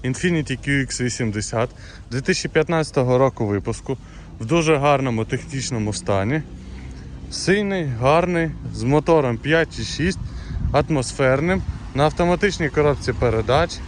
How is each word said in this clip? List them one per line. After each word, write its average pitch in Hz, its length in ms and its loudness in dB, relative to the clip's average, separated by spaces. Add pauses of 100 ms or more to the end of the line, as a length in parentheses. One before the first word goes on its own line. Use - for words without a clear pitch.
Infiniti 135 640 -2
Q - 20 -4
X 135 340 -2
вісімдесят 113 680 -2 (420)
дві 131 100 -4
тисячі 180 280 0
п'ятнадцятого 151 680 2
року 127 280 2
випуску, 104 520 -2 (420)
в 113 60 -8
дуже 156 320 4
гарному 135 480 2
технічному 120 680 -4
стані. 107 480 0 (920)
Сильний, 196 540 0
гарний, 160 640 2 (220)
з 110 100 -6
мотором 143 540 4
п'ять 151 420 0
і 117 40 -2
шість, 160 360 -2 (540)
атмосферним, 143 880 2 (320)
на 135 100 2
автоматичній 170 640 2
коробці 143 440 2
передач. 120 760 2